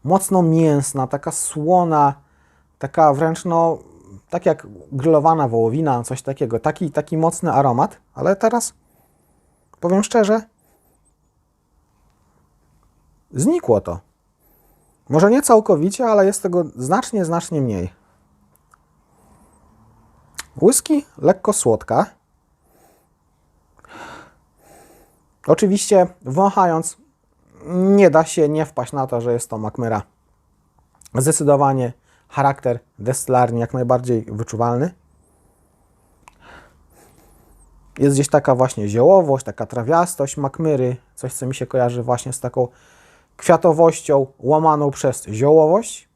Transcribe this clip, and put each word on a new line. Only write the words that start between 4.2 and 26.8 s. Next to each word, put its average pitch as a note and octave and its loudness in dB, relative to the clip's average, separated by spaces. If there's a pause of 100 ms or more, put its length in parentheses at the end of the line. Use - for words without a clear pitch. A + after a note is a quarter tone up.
tak F3 -4
jak D#3 -2 (260)
grillowana D3+ 2
wołowina, A#2+ 0
coś B2+ -10
takiego. B2 -4
Taki, D#3 -4
taki D3+ -4
mocny E3 -2
aromat, C3+ 0 (140)
ale E3 0
teraz, A3+ -2 (1040)
powiem F#3+ 0
szczerze, A3 0 (3000)
znikło D#3+ 0
to. F2 -10 (1080)
Może E3 4
nie C4+ 4
całkowicie, G#3+ 2
ale G#3 4
jest G3+ -2
tego F3 -2 (120)
znacznie, F3+ -2
znacznie E3 -4
mniej. G2 -4 (2750)
Whisky C#4+ 2 (140)
lekko F#3+ 0
słodka. A#2 0 (3500)
Oczywiście F#3+ 2 (160)
wąchając E3+ 0 (720)